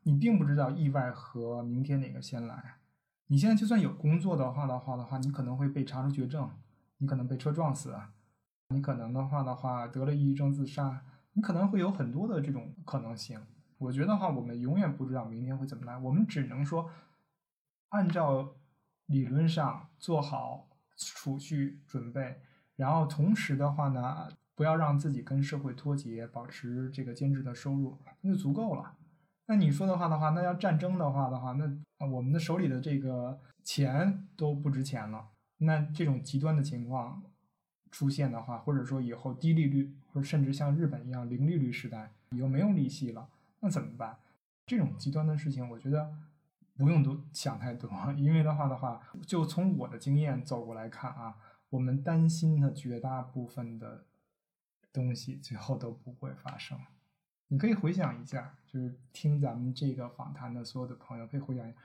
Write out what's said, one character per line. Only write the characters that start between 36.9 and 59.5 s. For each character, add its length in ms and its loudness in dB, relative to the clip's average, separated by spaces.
出 180 0
现 220 0
的 100 -6
话， 180 -8
或 160 -2
者 100 0
说 160 -2
以 120 -2
后 220 -6
低 180 4
利 140 6
率， 260 2
或 80 -2
者 40 0
甚 200 2
至 80 0
像 220 2
日 120 2
本 200 -2
一 40 -6
样 180 -6
零 180 0
利 100 4
率 160 2
时 160 -8
代， 240 -12
以 100 -4
后 80 0
没 120 2
有 100 6
利 180 4
息 220 -4
了， 180 -12
那 80 0
怎 140 0
么 160 -10
办？ 180 -8
这 140 0
种 180 2
极 140 -4
端 160 0
的 100 2
事 140 -2
情， 180 -4
我 100 -12
觉 120 -4
得 240 0
不 120 6
用 140 6
多 180 2
想 260 -6
太 160 -6
多， 160 -10
因 160 6
为 120 6
的 100 2
话 140 0
的 80 -2
话， 260 -6
就 180 2
从 320 2
我 120 -2
的 100 -12
经 200 4
验 240 0
走 220 -4
过 100 -10
来 140 -8
看 220 -10
啊， 260 -10
我 120 -2
们 220 2
担 280 6
心 300 4
的 120 4
绝 280 -8
大 200 -2
部 260 -6
分 320 -8
的 280 -14
东 220 0
西 200 -8
最 220 -12
后 200 -4
都 140 -8
不 220 -14
会 200 -12
发 240 -14
生。 220 -12
你 100 2
可 80 2
以 80 6
回 180 2
想 260 0
一 60 -12
下， 300 -8
就 160 -8
是 180 -8
听 260 2
咱 220 0